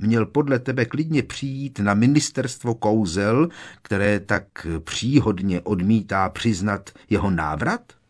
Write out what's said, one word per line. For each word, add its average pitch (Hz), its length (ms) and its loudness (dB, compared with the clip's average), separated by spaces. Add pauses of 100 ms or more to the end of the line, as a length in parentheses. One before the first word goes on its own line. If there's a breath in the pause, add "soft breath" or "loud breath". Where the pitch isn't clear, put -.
měl 110 260 2
podle 143 320 0
tebe 127 260 -2
klidně 156 380 0
přijít 135 560 -8
na 101 160 2
ministerstvo 123 800 0
kouzel, 110 720 2 (340 loud breath)
které 101 380 0
tak - 460 -6 (180)
příhodně 101 760 0
odmítá 95 680 0
přiznat 98 640 -2 (200 loud breath)
jeho 98 200 2
návrat? 85 500 -2 (300)